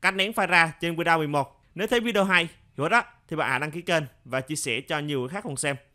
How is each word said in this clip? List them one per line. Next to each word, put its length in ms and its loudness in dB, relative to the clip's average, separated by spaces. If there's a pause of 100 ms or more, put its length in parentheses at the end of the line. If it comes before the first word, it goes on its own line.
cách 120 2
nén 180 0
file 160 0
ra 320 4
trên 160 -2
Windows 220 2
mười 100 0
một. 340 -2 (140)
Nếu 120 -4
thấy 120 2
video 240 2
hay, 240 4 (300)
hữu 80 -2
ích 60 0
á, 140 4 (220)
thì 80 -8
bạn 140 0
hãy 100 0
đăng 120 -6
ký 100 -10
kênh 220 0 (220)
và 160 -4
chia 140 -6
sẻ 260 -4
cho 180 -4
nhiều 200 -4
người 100 -6
khác 140 -10
cùng 140 -8
xem. 180 -2 (200)